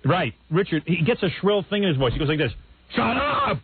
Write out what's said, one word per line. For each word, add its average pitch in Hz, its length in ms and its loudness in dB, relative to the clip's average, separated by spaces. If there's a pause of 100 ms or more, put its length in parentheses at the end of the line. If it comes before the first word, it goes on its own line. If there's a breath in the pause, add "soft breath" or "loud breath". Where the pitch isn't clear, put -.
Right. 156 300 0 (160)
Richard, 160 360 0
he 170 180 0
gets 233 200 2
a 196 60 2 (100)
shrill 202 300 2
thing 202 140 -2
in 196 60 2
his 151 80 2
voice. 131 160 2
He - 60 -2
goes 156 80 -2
like 151 120 0
this. 143 120 0 (440)
Shut 233 220 0
up! 285 460 0